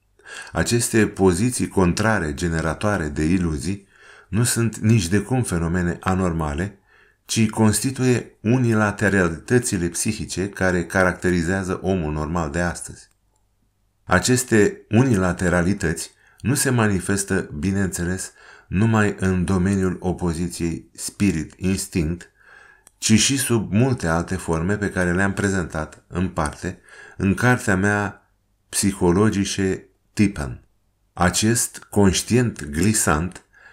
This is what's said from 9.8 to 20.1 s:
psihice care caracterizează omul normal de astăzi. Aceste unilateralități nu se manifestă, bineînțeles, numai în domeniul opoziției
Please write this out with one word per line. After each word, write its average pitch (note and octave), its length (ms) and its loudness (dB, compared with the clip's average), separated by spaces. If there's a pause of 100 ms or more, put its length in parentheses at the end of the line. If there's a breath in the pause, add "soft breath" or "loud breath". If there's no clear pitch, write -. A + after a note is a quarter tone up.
psihice G2 600 -4
care F2+ 360 -2
caracterizează F2+ 960 0
omul F2 300 -2
normal D#2 380 -4
de D#2 100 -2
astăzi. - 480 -6 (960)
Aceste G#2+ 840 2
unilateralități F#2 1200 2 (300 soft breath)
nu A2+ 140 0
se C3 160 0
manifestă, G2 880 0
bineînțeles, F#2 720 -2 (360 loud breath)
numai G#2+ 500 2
în F#2 260 2
domeniul F#2 560 2
opoziției E2+ 920 -4